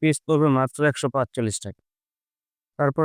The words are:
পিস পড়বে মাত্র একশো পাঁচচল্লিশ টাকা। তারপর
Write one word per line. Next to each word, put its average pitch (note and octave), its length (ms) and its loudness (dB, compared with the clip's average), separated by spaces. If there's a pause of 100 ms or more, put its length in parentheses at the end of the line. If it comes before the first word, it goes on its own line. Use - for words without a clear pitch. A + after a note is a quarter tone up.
পিস D#3 160 2 (100)
পড়বে D#3 220 2 (100)
মাত্র C3 200 -2 (120)
একশো C3+ 240 -2
পাঁচচল্লিশ A#2 460 -2
টাকা। - 220 -16 (960)
তারপর D3 260 0